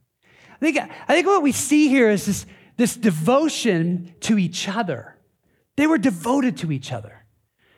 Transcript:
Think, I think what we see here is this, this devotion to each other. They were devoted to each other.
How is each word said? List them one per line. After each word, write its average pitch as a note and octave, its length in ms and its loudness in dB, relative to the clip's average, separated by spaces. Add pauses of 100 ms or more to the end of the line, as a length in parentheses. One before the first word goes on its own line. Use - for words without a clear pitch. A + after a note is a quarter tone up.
(640)
Think, D4+ 160 0
I - 340 -4
think D#4+ 140 2
what G4 160 4
we C#4+ 80 2
see D4+ 380 2
here B3 200 4
is G3+ 160 0
this, G3 200 -4 (320)
this A#3 180 0
devotion F3+ 1300 0
to G#3+ 160 0
each - 320 -2
other. F#3 480 -8 (580)
They D4 120 2
were D#4+ 100 2
devoted A#3 600 0
to D#3+ 140 -6
each C3+ 220 -6
other. G#2+ 320 -14 (520)